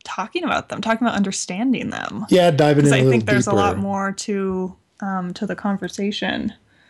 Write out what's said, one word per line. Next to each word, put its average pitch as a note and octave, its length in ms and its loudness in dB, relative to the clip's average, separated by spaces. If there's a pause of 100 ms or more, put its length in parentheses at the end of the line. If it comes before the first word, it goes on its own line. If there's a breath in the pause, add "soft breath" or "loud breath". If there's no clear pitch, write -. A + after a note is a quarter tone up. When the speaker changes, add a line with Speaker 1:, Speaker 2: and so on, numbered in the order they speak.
Speaker 1:
talking C4+ 400 -8
about - 260 -2
them, - 120 -8
talking A3+ 260 0
about - 80 0
understanding G3 720 -2
them. - 400 -8
Speaker 2:
Yeah, F3 220 6
diving D3 320 6
Speaker 1:
'Cause C#3+ 80 6
Speaker 2:
in - 20 6
a C3+ 40 4
Speaker 1:
I - 20 4
Speaker 2:
little C3 120 6
Speaker 1:
think A2+ 140 4
there's G#2 220 2
a - 60 0
lot G3+ 180 4
Speaker 2:
deeper. G3+ 100 -2
Speaker 1:
more G3 300 -2
to, F#3+ 640 -4 (240)
um, F#3 360 -6
to G3+ 120 -6
the G#3+ 80 -6
conversation. G3 1000 -4 (360 soft breath)